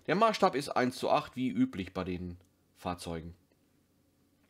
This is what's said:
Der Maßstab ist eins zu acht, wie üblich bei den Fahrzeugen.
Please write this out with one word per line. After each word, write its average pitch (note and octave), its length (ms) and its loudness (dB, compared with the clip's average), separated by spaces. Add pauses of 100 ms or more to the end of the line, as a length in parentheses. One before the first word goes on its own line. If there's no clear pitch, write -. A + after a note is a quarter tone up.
Der D#3 80 2
Maßstab G3+ 400 4
ist C#3 140 -4
eins B2 260 0
zu - 160 0
acht, D3 240 0
wie B2+ 140 -2
üblich G#2+ 440 0
bei F#2 120 -4
den F2+ 320 -6 (400)
Fahrzeugen. E2+ 580 -6 (1160)